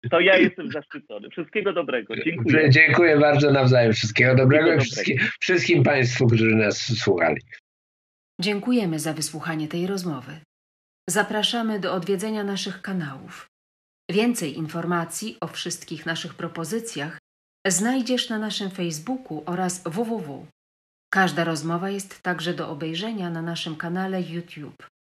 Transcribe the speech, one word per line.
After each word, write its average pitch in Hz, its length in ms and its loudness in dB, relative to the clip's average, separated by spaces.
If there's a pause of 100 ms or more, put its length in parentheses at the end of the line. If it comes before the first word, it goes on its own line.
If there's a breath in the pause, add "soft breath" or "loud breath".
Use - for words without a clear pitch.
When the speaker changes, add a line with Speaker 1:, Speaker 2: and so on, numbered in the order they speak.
Speaker 1:
to 170 100 2
ja 185 180 6
jestem 180 340 2
zaszczycony. 107 580 -12
Wszystkiego 190 440 -4
dobrego. 127 420 -4
Dziękuję. 147 480 2
Speaker 2:
Dzie-, 147 60 6
dziękuję 156 500 8
bardzo 147 320 6
nawzajem. 127 420 6
Wszystkiego 123 420 2
dobrego 139 300 6
Speaker 1:
Wszystkiego 160 160 4
Speaker 2:
i 123 40 2
wszystki-, 110 300 -2
Speaker 1:
dobrego. - 260 -2
Speaker 2:
wszystkim 170 420 4
państwu, 127 440 2
którzy 113 280 4
nas 104 220 2
słuchali. 85 640 0 (1000 loud breath)
Speaker 3:
Dziękujemy 202 580 0
za 156 140 -4
wysłuchanie 156 540 -6
tej 175 200 -4
rozmowy. 160 520 -6 (720)
Zapraszamy 208 680 -2
do 180 140 -2
odwiedzenia 202 500 -2
naszych 196 380 -6
kanałów. 156 680 -8 (640)
Więcej 208 460 0
informacji 170 840 -4
o 165 60 -8
wszystkich - 580 -10
naszych 165 300 -8
propozycjach 170 840 -8 (500)
znajdziesz 240 640 0
na 220 100 -4
naszym 208 320 -6
Facebooku 170 760 -6
oraz 180 380 -4
W 175 220 -4
W 226 160 -4
W. 143 240 -12 (680)
Każda 175 300 2
rozmowa 165 460 -2
jest 196 320 -10
także 175 320 -4
do 165 160 -6
obejrzenia 175 600 -6
na 165 120 -6
naszym 165 340 -6
kanale 185 460 -4
YouTube. 160 680 -12 (140)